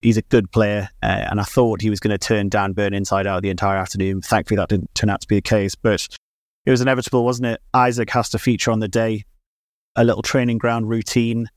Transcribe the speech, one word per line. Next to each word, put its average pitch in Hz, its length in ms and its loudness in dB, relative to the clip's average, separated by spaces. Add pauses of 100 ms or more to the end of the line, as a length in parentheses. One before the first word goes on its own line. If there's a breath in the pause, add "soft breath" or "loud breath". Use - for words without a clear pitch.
He's 113 160 4
a 107 60 0
good 110 280 2
player, 104 380 0 (140)
uh, 95 260 -2
and 104 120 -2
I - 20 -2
thought 113 380 2
he 107 80 0
was 101 100 -2
gonna 104 180 0
turn 101 320 0
Dan 98 240 0
Burn 101 200 0
inside 98 340 -2
out 92 140 -2
the 101 80 -2
entire 98 280 0
afternoon. 95 440 -4
Thankfully, 107 360 0
that 95 120 -2
didn't 98 260 -2
turn 107 140 0
out 98 120 -2
to - 60 -16
be 104 80 2
the 98 60 2
case, 98 340 0
but 107 320 0 (580)
it 131 60 2
was 123 100 4
inevitable, 127 440 0
wasn't 123 220 -2
it? 113 140 -4 (140)
Isak 123 360 2
has 120 180 -2
to 110 100 -4
feature 117 320 0
on 110 80 0
the 107 80 -2
day. 110 380 -2 (680)
A 117 80 4
little 117 180 2
training 120 360 0
ground 117 320 -2
routine. 117 680 0